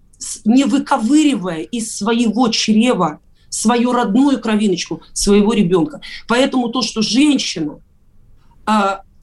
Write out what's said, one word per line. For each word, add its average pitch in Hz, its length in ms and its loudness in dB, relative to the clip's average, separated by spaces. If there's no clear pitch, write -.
с-, - 260 -12
не 262 200 4
выковыривая 233 960 0
из 220 360 -8
своего 233 520 0
чрева 226 720 0
свою 240 420 0
родную 254 480 2
кровиночку, 202 600 -2
своего 202 400 2
ребёнка. 175 480 0
Поэтому 254 440 0
то, 247 120 -4
что - 200 -4
женщина, 214 760 -2
а, 196 380 0